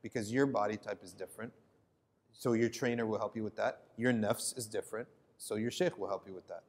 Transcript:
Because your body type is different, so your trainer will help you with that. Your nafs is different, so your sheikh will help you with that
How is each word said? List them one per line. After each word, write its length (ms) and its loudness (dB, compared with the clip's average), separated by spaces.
Because 300 -4
your 140 6
body 320 0
type 260 -8
is 80 -14
different, 400 -12
so 220 2
your 160 6
trainer 340 0
will 140 0
help 180 -2
you 80 -2
with 120 -6
that. 260 0
Your 160 4
nafs 420 0
is 100 -6
different, 420 -6
so 200 -6
your 140 0
sheikh 280 0
will 100 -4
help 180 -2
you 60 -14
with 160 -14
that 200 -12